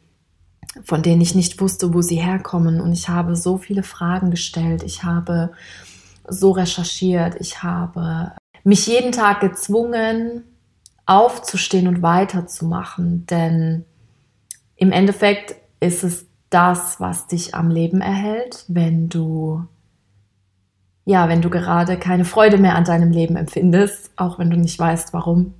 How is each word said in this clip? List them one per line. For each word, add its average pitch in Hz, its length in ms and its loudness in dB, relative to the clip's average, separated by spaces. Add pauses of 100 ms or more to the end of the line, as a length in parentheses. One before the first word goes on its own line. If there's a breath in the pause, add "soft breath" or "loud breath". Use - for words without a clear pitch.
(840)
von 160 180 -2
denen 170 200 4
ich 175 140 2
nicht 180 260 0
wusste, 190 320 -2
wo 175 80 2
sie 170 160 0
herkommen. 170 640 0
Und 170 100 0
ich 170 160 -4
habe 175 280 -2
so 180 220 -2
viele 196 260 -4
Fragen 180 460 -4
gestellt. 165 540 -4
Ich - 200 -12
habe 170 480 -2 (760 loud breath)
so 190 240 2
recherchiert. 175 880 0
Ich - 240 -12
habe 175 720 -4 (300 soft breath)
mich 202 240 4
jeden 247 260 0
Tag 208 260 2
gezwungen, 226 1040 -2 (600)
aufzustehen 196 840 2
und 180 140 0
weiterzumachen. 175 1300 -2
Denn 165 580 0 (880)
im 185 160 4
Endeffekt 202 640 2 (240)
ist 175 240 0
es 175 220 -4 (240)
das, 180 500 2
was 180 280 -6
dich 175 280 -6
am 165 140 0
Leben 165 320 0
erhält, 214 680 -4
wenn 165 400 0
du, 160 560 -4 (1400)
ja, 180 240 4
wenn 170 120 2
du 175 80 0
gerade 175 480 -2
keine 180 280 0
Freude 214 320 4
mehr 190 180 6
an 170 100 4
deinem 170 260 4
Leben 170 240 0
empfindest, 180 800 0
auch 180 240 -4
wenn 170 100 0
du 170 80 0
nicht 170 220 0
weißt, 165 340 -2
warum. 170 460 0